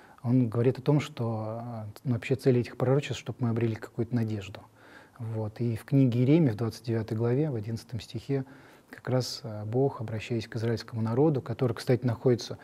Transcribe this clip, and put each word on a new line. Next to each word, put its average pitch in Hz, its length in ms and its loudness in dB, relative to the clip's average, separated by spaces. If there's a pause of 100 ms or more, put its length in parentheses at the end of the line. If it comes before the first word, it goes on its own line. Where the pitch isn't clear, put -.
(220)
Он 123 260 4
говорит 120 300 2
о 120 40 -10
том, 147 180 4
что, 113 640 -6
э, 117 220 -8 (200)
ну, 127 100 0
вообще 123 220 0
цель 127 220 4
этих - 180 -2
пророчеств, 135 440 0
чтобы - 200 -10
мы 120 100 2
обрели 113 240 0
какую-то - 400 -6
надежду. 107 460 -4 (580)
Вот. 110 420 -6
И 117 160 0
в - 80 -12
книге 127 360 4
Иеремии, 143 300 6
в 107 60 -2
двадцать 113 280 -4
девятой 113 320 -2
главе, 123 340 0
в 131 40 -4
одиннадцатом 110 460 -6
стихе, 135 440 -6 (460)
как - 180 -12
раз, 127 340 -2
э, 107 220 -8
Бог, 127 360 0
обращаясь 110 460 -4
к - 100 -10
израильскому 113 460 -4
народу, 127 400 2
который, 120 300 -2
кстати, - 340 0
находится 120 580 0